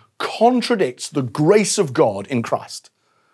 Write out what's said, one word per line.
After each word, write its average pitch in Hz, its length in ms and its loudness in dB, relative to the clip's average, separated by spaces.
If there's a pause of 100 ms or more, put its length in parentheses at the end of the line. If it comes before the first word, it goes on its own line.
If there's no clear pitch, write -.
(200)
contradicts 226 920 0
the 147 140 -2
grace 165 560 2
of 156 120 -2
God 110 360 0
in 117 160 -2
Christ. - 480 -8 (420)